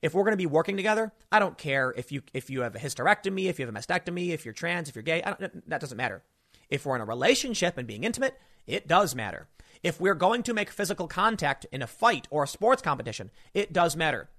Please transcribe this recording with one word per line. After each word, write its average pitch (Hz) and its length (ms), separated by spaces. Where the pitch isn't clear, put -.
If 160 120
we're 190 100
gonna 214 120
be 185 100
working 165 300
together, 214 360
I 214 80
don't 185 200
care 135 380
if 123 140
you, 139 120
if - 180
you 127 120
have 117 120
a 107 40
hysterectomy, 190 680
if 175 120
you 131 80
have 113 80
a 101 40
mastectomy, 175 520
if 160 140
you're 110 100
trans, 170 340
if - 80
you're 113 60
gay, 165 200
I 202 120
don't, - 340
that 151 120
doesn't 131 160
matter. 107 260
If 139 160
we're 135 100
in 117 60
a - 20
relationship 175 720
and 123 100
being 113 180
intimate, 240 360
it - 220
does 165 260
matter. 123 340
If 175 180
we're 185 140
going 196 300
to 240 100
make 208 160
physical 185 360
contact 185 640
in 135 120
a 120 40
fight 127 440
or 147 120
a 139 60
sports 254 320
competition, 117 500
it 202 200
does 170 240
matter. 151 420